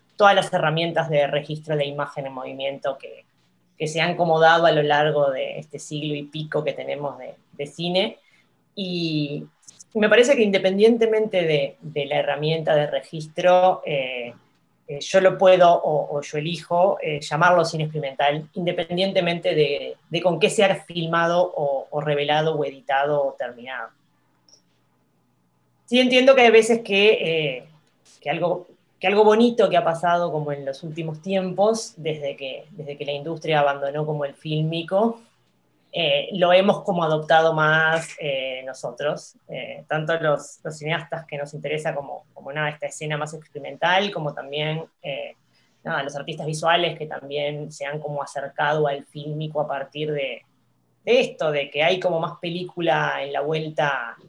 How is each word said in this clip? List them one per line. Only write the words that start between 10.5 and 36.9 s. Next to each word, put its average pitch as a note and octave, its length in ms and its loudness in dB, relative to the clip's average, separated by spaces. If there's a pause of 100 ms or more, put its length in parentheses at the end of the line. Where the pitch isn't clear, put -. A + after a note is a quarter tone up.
de, D3 380 0
de D3 240 -6
la D3 140 0
herramienta D#3 560 0
de D3 120 4
registro, E3+ 1000 2
eh, B2+ 480 -4 (540)
eh, C#3+ 120 -8
yo F#3+ 220 2
lo F#3 160 4
puedo F3+ 360 8
o, D3+ 440 0
o D3 40 -4
yo D3+ 160 -8
elijo, F3 640 0
eh, D3+ 180 -6
llamarlo E3+ 460 2
cine D#3 200 -4
experimental, D3 680 -2
independientemente F3 1000 -2
de, C#3 420 0 (120)
de E3+ 120 -4
con E3+ 180 0
qué G3+ 100 4
sea G3 260 4
filmado E3+ 800 0
o, C#3 340 -2
o D3+ 120 -4
revelado D3+ 540 0
o D3 80 -2
editado C#3 600 0
o C3+ 80 -4
terminado. A#2+ 560 -10 (2000)
Sí A#3+ 140 2
entiendo B3+ 360 6
que B3+ 60 6
hay A#3 100 8
veces A3+ 340 6
que, E3+ 720 2
eh, - 100 -18 (540)
que C#3+ 80 -8
algo, E3+ 360 -2 (320)
que F3+ 100 -2
algo G3+ 180 4
bonito A3 440 6
que F3+ 60 0
ha E3+ 80 4
pasado E3+ 480 0
como D3 220 -4
en C#3 100 -8
los C3+ 200 -8
últimos D#3+ 380 -10
tiempos, F#3+ 760 -2
desde D3 400 -6
que, C3 340 -12
desde C#3+ 260 -12
que D3 60 -10
la C#3 80 -6
industria D#3 480 -2
abandonó C#3+ 460 0
como D3+ 180 -4
el C#3 100 -8
fílmico, E3 880 -2 (680)
eh, C#3+ 400 -2
lo F3+ 220 4
hemos F#3+ 300 4
como F3 200 -2